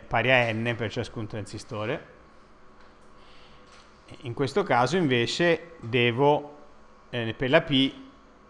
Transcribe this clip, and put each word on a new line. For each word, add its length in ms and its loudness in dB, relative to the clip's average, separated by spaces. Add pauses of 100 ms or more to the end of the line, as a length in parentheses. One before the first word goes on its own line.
pari 240 0
a 220 2
N 240 -4
per 160 -6
ciascun 340 -8
transistore. 840 -10 (2250)
In 100 -8
questo 280 0
caso 360 2
invece 840 2
devo, 760 2 (500)
eh, 260 -6
per 140 -4
la 140 4
P, 380 0 (500)